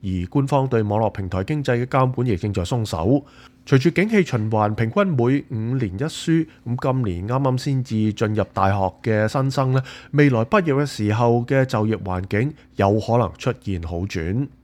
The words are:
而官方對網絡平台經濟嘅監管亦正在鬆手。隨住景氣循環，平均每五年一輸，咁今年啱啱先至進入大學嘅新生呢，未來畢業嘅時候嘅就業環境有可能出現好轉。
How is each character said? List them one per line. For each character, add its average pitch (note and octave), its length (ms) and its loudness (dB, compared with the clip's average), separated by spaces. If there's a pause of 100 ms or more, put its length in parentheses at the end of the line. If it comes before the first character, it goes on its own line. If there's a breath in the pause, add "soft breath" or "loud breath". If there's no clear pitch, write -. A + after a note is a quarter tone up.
而 G2 80 -6 (200)
官 C#3 180 0
方 C3+ 180 0
對 B2 160 0
網 G#2 200 0
絡 G#2+ 80 0
平 F#2+ 180 -8
台 F#2+ 160 -2
經 D3+ 180 -4
濟 A#2+ 220 -2
嘅 - 20 -4
監 C3 280 2
管 B2 120 -2
亦 G#2+ 120 0
正 G#2 160 -4
在 F2+ 100 -2
鬆 A2+ 220 -2
手。 G2+ 400 0 (400 loud breath)
隨 C#3 120 4
住 C3+ 120 4
景 F3+ 180 0
氣 G#3+ 160 4
循 A2 260 -2
環， G#2+ 240 2
平 A2+ 160 -2
均 G3+ 160 2
每 C#3+ 180 0 (260)
五 A#2 260 -4
年 G#2+ 200 -2
一 A2 80 -4
輸， D#3+ 440 0 (180 loud breath)
咁 B2+ 280 -2
今 C3 100 0
年 F#2 240 -4
啱 B2+ 140 0
啱 C3 160 2
先 C3 260 -2
至 G#2+ 300 0
進 G#2+ 200 -2
入 G#2 200 0
大 G2 160 2
學 G2 240 0 (100)
嘅 G#2+ 240 2
新 C3+ 240 0
生 C3 220 0
呢， C3 100 2 (280 loud breath)
未 C#3+ 180 6
來 A#2 160 2
畢 G#3+ 160 2
業 D#3 140 0
嘅 C#3+ 100 2
時 G#2 280 -2
候 A#2+ 320 2
嘅 C3+ 200 2
就 A2 200 0
業 A2 180 0
環 F#2 260 -4
境 B2 240 0 (240 loud breath)
有 G2+ 200 4
可 A2+ 200 0
能 A2 200 2
出 A#2+ 240 -4
現 F#2 220 -4
好 E2 140 -6
轉。 F#2+ 500 -4 (160)